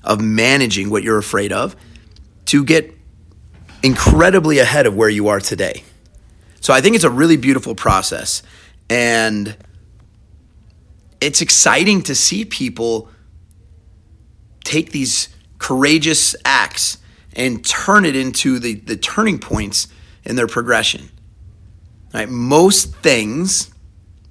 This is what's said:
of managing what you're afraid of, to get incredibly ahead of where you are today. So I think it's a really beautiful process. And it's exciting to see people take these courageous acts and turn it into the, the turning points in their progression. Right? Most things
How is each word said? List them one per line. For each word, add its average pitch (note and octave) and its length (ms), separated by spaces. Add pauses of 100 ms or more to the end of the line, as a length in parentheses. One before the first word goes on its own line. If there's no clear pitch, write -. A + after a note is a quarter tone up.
of G#2+ 180
managing A2 680
what G#2 140
you're A2 140
afraid G2+ 340
of, A#2+ 240 (680)
to C#3+ 180
get D#3 300 (880)
incredibly D#3 760
ahead B2+ 260
of G2+ 100
where A2 140
you G#2 180
are G2+ 120
today. - 440 (800)
So C#3 120
I C3 80
think G#3+ 140
it's F3 100
a C3+ 40
really D3+ 280
beautiful B2+ 380
process. - 680 (460)
And A2+ 680 (1700)
it's C#3+ 200
exciting E3+ 600
to - 120
see G#3 300
people A#2 640 (1500)
take D#3 280
these - 380 (280)
courageous D3 800 (100)
acts - 520 (380)
and B2 300
turn G3+ 400
it C#3 100
into C3 440
the, A#2+ 160
the G#2 220
turning G#3 420
points - 480 (360)
in A2+ 120
their A#2+ 120
progression. A#2 600 (1040)
Right? A2 140
Most C#3 680
things C3 760 (600)